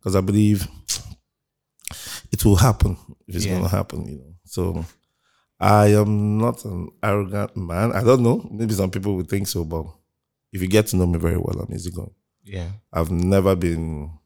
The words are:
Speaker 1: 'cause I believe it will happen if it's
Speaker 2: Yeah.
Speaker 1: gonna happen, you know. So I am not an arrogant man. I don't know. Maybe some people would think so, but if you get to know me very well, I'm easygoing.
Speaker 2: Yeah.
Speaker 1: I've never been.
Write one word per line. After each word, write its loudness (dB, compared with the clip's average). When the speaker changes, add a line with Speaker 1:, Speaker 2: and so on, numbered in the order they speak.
Speaker 1:
'cause -2
I 4
believe 2
it -4
will 8
happen 4
if -12
it's -4
Speaker 2:
Yeah. -2
Speaker 1:
gonna -2
happen, -4
you -12
know. -20
So -4
I 6
am 2
not -2
an -8
arrogant -4
man. -2
I -2
don't 6
know. 2
Maybe -4
some 0
people -4
would -6
think -4
so, -4
but -6
if -6
you -2
get 4
to -4
know 4
me 0
very 0
well, -4
I'm -10
easygoing. -10
Speaker 2:
Yeah. -10
Speaker 1:
I've 0
never 2
been. -4